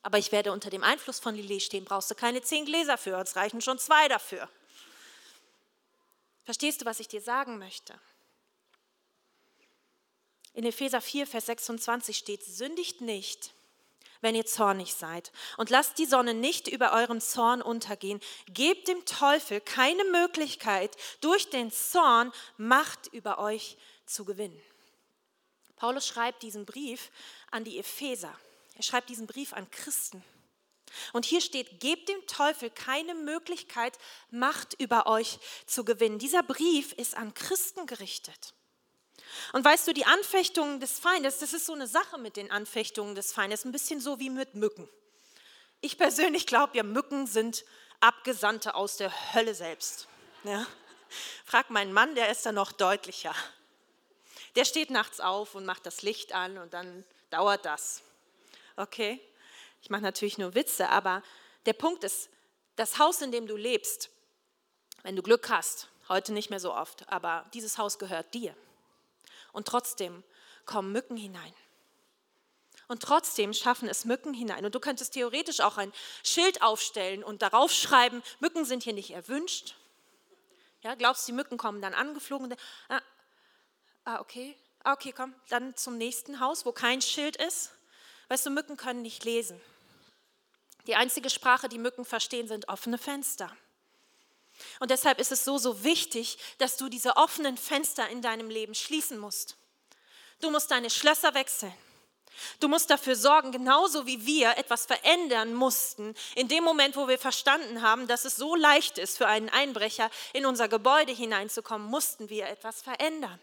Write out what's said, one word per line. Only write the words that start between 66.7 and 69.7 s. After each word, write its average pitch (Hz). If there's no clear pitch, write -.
oft, -
aber 170
dieses 220
Haus 208
gehört 180
dir. 233
Und 208
trotzdem 190